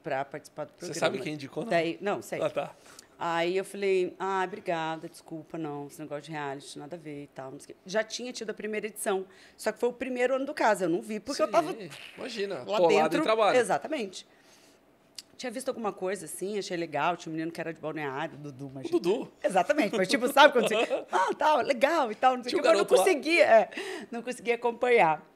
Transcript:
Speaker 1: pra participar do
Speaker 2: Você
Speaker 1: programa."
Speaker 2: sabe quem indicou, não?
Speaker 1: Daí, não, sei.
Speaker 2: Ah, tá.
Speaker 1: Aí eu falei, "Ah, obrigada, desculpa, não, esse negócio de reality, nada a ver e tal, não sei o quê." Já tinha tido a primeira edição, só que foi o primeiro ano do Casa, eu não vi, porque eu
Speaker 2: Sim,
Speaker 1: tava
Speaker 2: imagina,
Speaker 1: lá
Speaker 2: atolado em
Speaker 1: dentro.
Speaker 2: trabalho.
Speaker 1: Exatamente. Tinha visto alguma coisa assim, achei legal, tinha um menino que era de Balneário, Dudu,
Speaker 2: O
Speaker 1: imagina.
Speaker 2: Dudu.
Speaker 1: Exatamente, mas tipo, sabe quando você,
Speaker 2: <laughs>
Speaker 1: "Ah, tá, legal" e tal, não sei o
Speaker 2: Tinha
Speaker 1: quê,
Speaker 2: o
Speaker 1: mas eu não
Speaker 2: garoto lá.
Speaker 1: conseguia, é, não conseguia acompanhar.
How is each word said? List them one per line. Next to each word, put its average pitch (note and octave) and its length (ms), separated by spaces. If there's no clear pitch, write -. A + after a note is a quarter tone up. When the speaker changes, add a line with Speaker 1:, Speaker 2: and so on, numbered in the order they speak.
Speaker 1:
pra C#3 220
participar D3 400
do - 80
Speaker 2:
Você - 60
Speaker 1:
programa." D#3+ 220
Speaker 2:
sabe - 200
quem D3+ 140
indicou, C#3 300
não? A3+ 60
Speaker 1:
Daí, E3 300
não, F#3+ 220
sei. D#3 200
Speaker 2:
Ah, D3+ 80
tá. - 240
Speaker 1:
Aí E3+ 380
eu F#3+ 80
falei, F#3+ 540
"Ah, F#3+ 280
obrigada, E3 640
desculpa, E3 500
não, D3 300
esse - 120
negócio D3 220
de D3 80
reality, C#3+ 480
nada D3 180
a - 20
ver D3 260
e - 40
tal, C3+ 220
não C#3 80
sei - 160
o - 20
quê." - 80
Já G3+ 200
tinha A#3+ 280
tido A3 180
a G#3 40
primeira G#3+ 320
edição, F#3+ 400
só - 160
que G#3+ 80
foi A#3+ 80
o B3 40
primeiro B3 440
ano C4+ 100
do D4 80
Casa, A3 300
eu F3 40
não F3 140
vi, G#3+ 180
porque F3+ 220
eu D#4 40
Speaker 2:
Sim, A3 60
Speaker 1:
tava E4+ 240
Speaker 2:
imagina, G3+ 380
Speaker 1:
lá G3 100
Speaker 2:
atolado E3+ 180
em - 80
Speaker 1:
dentro. - 200
Speaker 2:
trabalho. A3 360
Speaker 1:
Exatamente. A3 680
Tinha B3+ 140
visto B3+ 180
alguma A3+ 240
coisa F#3 340
assim, G3+ 320
achei F#3 180
legal, E3 400
tinha E3+ 140
um D#3+ 40
menino D#3+ 160
que E3 100
era E3 140
de D3 60
Balneário, D3+ 580
Dudu, C#3 280
Speaker 2:
O C#3 40
Speaker 1:
imagina. C3+ 220
Speaker 2:
Dudu. G#3+ 400
Speaker 1:
Exatamente, G#3 540
mas F#3+ 120
tipo, B3 240
sabe C#4+ 200
quando A3 160
você, G#3+ 80
Speaker 2:
<laughs> - 340
Speaker 1:
"Ah, B4+ 240
tá, D4+ 220
legal" C4+ 560
e - 20
tal, B3+ 220
não B3 80
sei B3 80
o - 20
Speaker 2:
Tinha E4+ 80
Speaker 1:
quê, - 60
Speaker 2:
o - 20
Speaker 1:
mas E4 80
eu G4+ 60
não - 40
Speaker 2:
garoto F#4+ 60
lá. - 60
Speaker 1:
conseguia, E4 440
é, A3 260
não A#3 120
conseguia A#3+ 320
acompanhar. A3+ 800